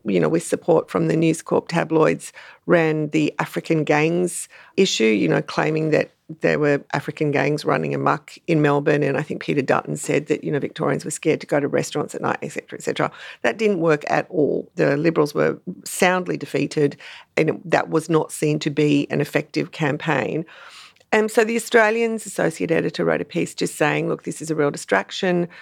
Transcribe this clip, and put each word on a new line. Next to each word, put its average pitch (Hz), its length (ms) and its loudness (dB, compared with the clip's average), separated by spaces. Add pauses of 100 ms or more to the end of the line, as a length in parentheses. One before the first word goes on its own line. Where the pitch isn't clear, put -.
you 190 140 0
know, 160 100 2
with 170 140 0
support - 480 0
from 165 180 0
the 160 80 0
News 160 260 2
Corp - 260 0
tabloids, 160 640 0 (340)
ran 156 440 2
the 151 280 0
African 160 460 -2
gangs 165 640 0 (280)
issue, 196 280 2
you 214 240 4
know, 156 140 2
claiming 156 480 -2
that - 200 2 (300)
there 165 180 2
were 143 240 2 (120)
African 147 360 -2
gangs 143 360 0
running 147 280 0
amok 139 380 -2 (140)
in 156 160 4
Melbourne. 147 400 2
And 139 160 0
I 143 40 -2
think - 200 -8
Peter 147 180 -2
Dutton 151 360 0
said 147 320 -2
that, - 140 -2
you 170 80 -4
know, 147 80 -2
Victorians 147 460 -4
were 156 60 -8
scared 151 320 -2
to - 40 -14
go 147 140 0
to 143 80 0
restaurants - 460 -4
at - 80 -8
night, 131 180 -2
et - 80 -10
cetera, - 300 -12
et - 40 -20
cetera. - 300 -2 (300)
That - 160 0
didn't 202 220 2
work 156 280 2
at - 220 0
all. - 460 0
The 147 200 2
Liberals 160 380 0
were 156 240 0 (260)
soundly 180 540 0
defeated, 143 580 -2 (400)
and 156 300 2
that 156 240 2
was 160 180 0
not 156 240 2
seen 151 280 0
to 160 100 -2
be 147 400 2
an 147 100 0
effective 147 520 -4
campaign. 151 760 -2 (680)
And 214 160 2
so 226 140 2
the 226 100 0
Australian's 226 720 2
associate 175 460 -2
editor 165 320 0
wrote 160 160 2
a - 40 -8
piece 165 300 -4
just - 220 -4
saying, 151 320 0
"Look, 160 160 -6
this 160 180 -10
is 160 80 -6
a 156 60 -4
real 143 160 2
distraction," 180 760 -2 (160)